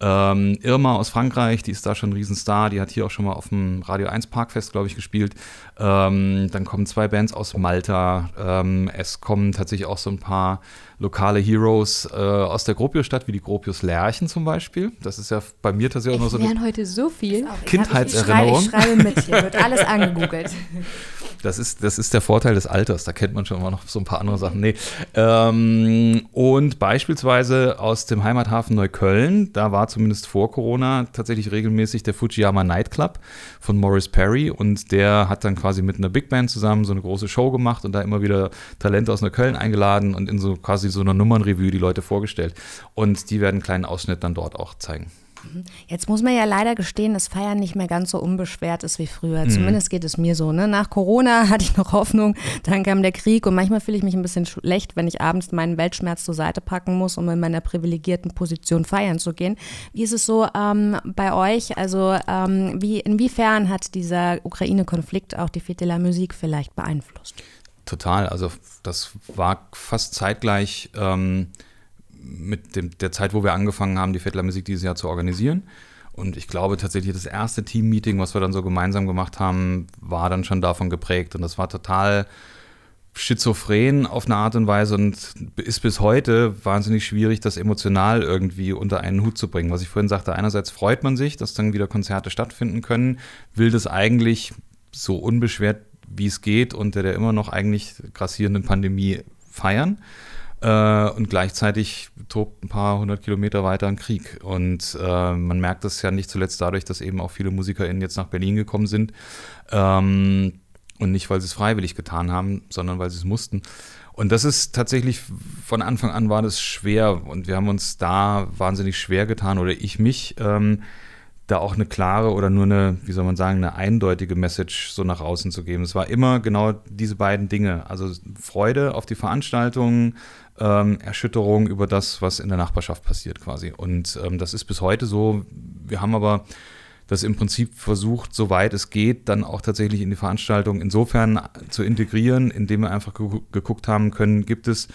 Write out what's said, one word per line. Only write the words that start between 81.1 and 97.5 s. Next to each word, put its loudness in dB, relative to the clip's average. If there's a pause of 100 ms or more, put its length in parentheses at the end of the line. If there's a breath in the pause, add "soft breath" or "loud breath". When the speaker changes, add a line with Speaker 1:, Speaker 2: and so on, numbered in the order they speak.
Speaker 1:
Und -6
das -6
war -2
total 0 (840 loud breath)
schizophren 2
auf -4
eine 2
Art 2
und 2
Weise 2
und 2 (400)
ist -4
bis 0
heute 4
wahnsinnig 0
schwierig, 2
das -2
emotional 2
irgendwie 0
unter -2
einen 0
Hut 0
zu -4
bringen. -2
Was -2
ich -8
vorhin 0
sagte, -2
einerseits -2
freut 0
man 0
sich, -2
dass -8
dann 0
wieder 0
Konzerte -4
stattfinden -4
können, 0 (380 loud breath)
will 6
das 2
eigentlich 2 (380)
so -4
unbeschwert, 0 (260)
wie -2
es -4
geht, 2
unter -2
der 0
immer 2
noch 0
eigentlich -2 (180)